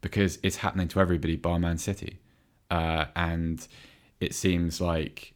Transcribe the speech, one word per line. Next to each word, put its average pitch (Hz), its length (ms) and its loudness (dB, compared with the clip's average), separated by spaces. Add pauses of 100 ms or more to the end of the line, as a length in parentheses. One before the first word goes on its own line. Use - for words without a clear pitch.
because 95 420 0
it's 95 140 0
happening 92 320 0
to - 120 0
everybody 82 340 2
bar 85 240 0
Man 85 180 0
City. - 420 -6 (520)
Uh, 82 340 2 (100)
and 82 520 -2 (520)
it - 160 -4
seems 87 440 0
like 85 560 -4